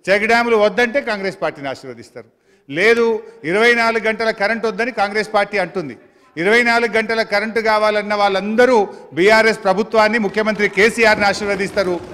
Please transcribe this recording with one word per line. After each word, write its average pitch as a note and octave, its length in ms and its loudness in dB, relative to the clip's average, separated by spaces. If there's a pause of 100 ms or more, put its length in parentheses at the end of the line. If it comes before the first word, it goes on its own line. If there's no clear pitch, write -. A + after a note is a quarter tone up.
చెక్ G3+ 140 2
డ్యాములు A#3 320 2
వద్దంటే A3 460 2
కాంగ్రెస్ G3 400 -6
పార్టీని D3+ 280 -6
ఆశీర్వదిస్తారు. A#2+ 560 -14 (440)
లేదు, A3 540 2 (200)
ఇరవై G#3+ 300 2
నాలుగు A3+ 300 0
గంటల A3 280 -2
కరెంట్ G#3+ 340 -2
వద్దని A3+ 260 -4
కాంగ్రెస్ G#3 420 -2
పార్టీ G3+ 240 0
అంటుంది, E3 400 -6 (400)
ఇరవై G#3 260 2
నాలుగు A#3 280 0
గంటల A3 300 -2
కరెంటు G#3+ 380 -2
కావాలన్న G#3+ 540 0
వాళ్ళందరూ G#3 760 2 (260)
బీఆర్ఎస్ A3 500 4
ప్రభుత్వాన్ని, G#3+ 560 2
ముఖ్యమంత్రి G#3 500 -2
కేసీఆర్ని G#3+ 560 2
ఆశీర్వదిస్తారు. G3 760 -2 (140)